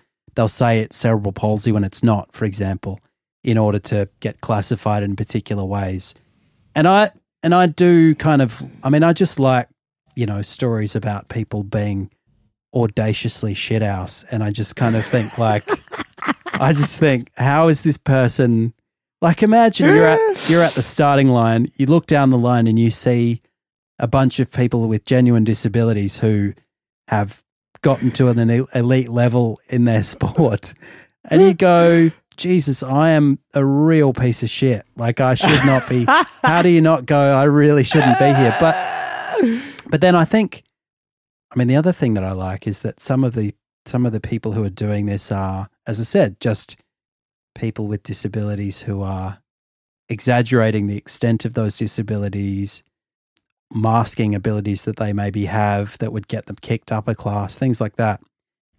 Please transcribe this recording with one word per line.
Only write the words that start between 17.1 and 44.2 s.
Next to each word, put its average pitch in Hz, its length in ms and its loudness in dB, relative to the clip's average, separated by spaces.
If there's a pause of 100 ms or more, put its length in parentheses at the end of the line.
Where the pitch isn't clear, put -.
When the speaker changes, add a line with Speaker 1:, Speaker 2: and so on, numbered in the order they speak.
Speaker 1:
how 147 320 2
is 151 140 2
this 151 140 0
person, 120 800 2 (480)
like, 170 200 2
imagine 226 460 4
you're 403 180 6
at, 440 440 2
you're 170 120 6
at 160 120 2
the 131 80 -2
starting 139 460 2
line, 117 480 2
you 139 100 -2
look 160 200 2
down 139 240 4
the 127 80 4
line 120 280 2
and 113 120 2
you 117 120 2
see 117 520 -2 (560)
a 120 80 -4
bunch 131 340 0
of 123 120 -2
people 120 360 0
with 110 160 -2
genuine 123 400 4
disabilities 107 720 -2
who 101 360 0 (540)
have 104 340 -4 (400)
gotten 131 300 0
to 131 160 2
an 117 220 2
el-, 120 240 0
elite 123 340 0
level 120 600 0
in 120 160 0
their 110 180 2
<laughs> - 120 -8
sport. - 580 -2 (520)
And 170 180 4
you 190 100 6
go, 170 580 4 (280)
"Jesus, 160 440 -2
I 139 280 2
am 147 280 2 (140)
a 139 120 0
real 147 500 2
piece 123 280 -2
of 113 60 -4
shit. 123 380 -2 (100)
Like, 117 240 -2
I 131 140 2
should 147 320 2
not 131 220 2
be." 123 160 0
Speaker 2:
<laughs> - 380 0
Speaker 1:
How 170 200 2
do 180 80 4
you 170 100 6
not 156 240 2
go, 143 140 2
"I 139 260 4
really 147 400 4
shouldn't 143 340 2
be 135 140 4
here"? 127 260 2
But, 160 160 2 (1160)
but 151 100 0
then 180 160 4
I 165 80 4
think, - 380 -2 (920)
I 123 60 -6
mean, 123 100 2
the 131 80 2
other 165 160 2
thing 123 220 -2
that 95 100 -2
I 95 80 -6
like 92 340 -8
is 104 140 -6
that - 200 -10
some 135 220 -2
of 120 120 0
the, 104 200 -4 (300)
some 123 220 -2
of 113 60 -2
the 110 80 -4